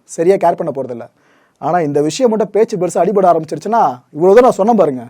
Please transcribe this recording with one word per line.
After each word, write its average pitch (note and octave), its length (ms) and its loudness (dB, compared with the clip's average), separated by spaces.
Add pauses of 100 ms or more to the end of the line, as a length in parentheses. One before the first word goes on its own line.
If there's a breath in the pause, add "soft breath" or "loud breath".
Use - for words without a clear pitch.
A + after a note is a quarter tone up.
சரியா E3+ 300 0
கேர் F3 220 0
பண்ண E3 200 -6
போறதில்ல. A#2+ 320 -10 (500)
ஆனா, D#3+ 220 -2
இந்த D3 220 -2
விஷயம் F#3 280 -2
மட்டும் G#3+ 200 -2
பேச்சு A3 260 -2
பெருசா F3 220 -4
அடிபட F#3 340 2
ஆரம்பிச்சிருச்சுன்னா, E3 680 -2 (140)
இவ்வளவு F#3 280 4
தூரம் - 20 10
நான் B3 100 4
சொன்னேன் A3 240 0
பாருங்க, D3 340 0